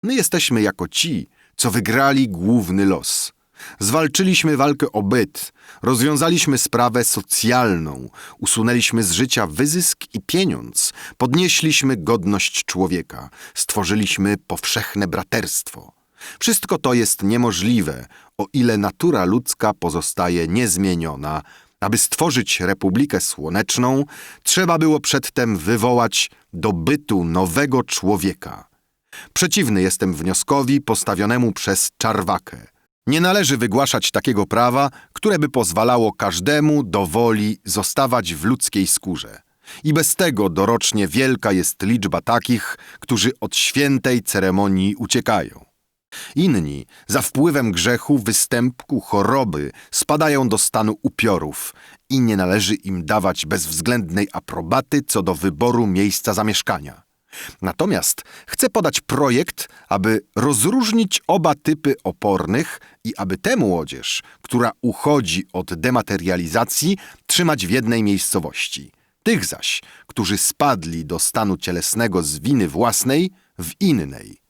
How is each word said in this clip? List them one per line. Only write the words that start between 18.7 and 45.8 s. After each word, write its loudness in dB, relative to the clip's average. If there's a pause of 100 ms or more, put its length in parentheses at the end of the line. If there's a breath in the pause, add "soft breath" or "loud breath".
natura 0
ludzka 0
pozostaje -2
niezmieniona. -2 (380 soft breath)
Aby 0
stworzyć 0
Republikę 0
Słoneczną, 0 (380 loud breath)
trzeba 2
było 4
przedtem 0
wywołać 2 (220 soft breath)
do 0
bytu 0
nowego 2
człowieka. -2 (640 loud breath)
Przeciwny 2
jestem 0
wnioskowi 0
postawionemu 0
przez -2
Czarwakę. -2 (400)
Nie 2
należy 2
wygłaszać 0
takiego 0
prawa, 2 (220 loud breath)
które 0
by 2
pozwalało 2
każdemu 0
do 0
woli 0
zostawać -2
w -10
ludzkiej 0
skórze. -6 (420 loud breath)
I 2
bez 2
tego 2
dorocznie 0
wielka 0
jest -2
liczba 0
takich, 0 (240 loud breath)
którzy 0
od -6
świętej 0
ceremonii 2
uciekają. -2 (640 loud breath)